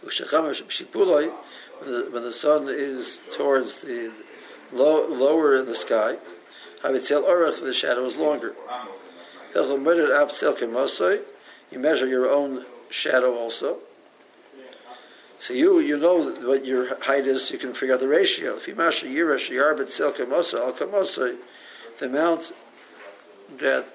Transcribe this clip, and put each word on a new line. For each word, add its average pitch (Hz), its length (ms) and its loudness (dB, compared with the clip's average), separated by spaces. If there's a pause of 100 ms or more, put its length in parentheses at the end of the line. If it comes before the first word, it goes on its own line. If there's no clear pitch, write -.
Ushacham - 460 0 (160)
Shipuloi, 165 640 2 (480)
when 139 120 -10
the, 120 200 -4
when 120 120 -6
the 120 80 -8
sun 147 380 2
is 135 480 -6 (180)
towards 135 460 0
the 120 300 -8 (600)
low, 147 360 4
lower 143 520 4
in 131 60 -2
the 113 100 -6
sky, 113 420 0 (680)
Havi 135 160 0
Tzel 143 240 0
Orach, 175 380 4
the 131 120 -4
shadow 123 320 0
is 123 100 -6
longer. 143 400 -2 (1000)
Hilchot 139 280 0
Murad 156 300 4
Av 143 200 4
Tzel - 260 0
Kemosoi, 139 640 0 (480)
you - 80 -14
measure 131 300 2
your 127 220 2
own 135 360 0 (240)
shadow 127 460 2
also. 117 440 -4 (1600)
So - 120 -8
you, 170 260 6
you 147 180 0
know 170 260 4
what 135 420 0
your 127 380 -2
height 135 220 0
is, 131 240 0
you 135 80 -8
can 123 160 -8
figure 131 220 0
out 123 60 0
the 131 60 0
ratio. 160 480 2
If - 120 -12
you - 80 -10
measure 165 320 0
Yira 143 300 0
Shiyar 135 400 0
B'Tzel 139 360 -2
Kemosoi, 131 520 -2
Al 131 80 -2
Kemosoi, 185 640 -2 (640)
the 143 60 -6
amount 156 480 0 (1040)
that 135 380 0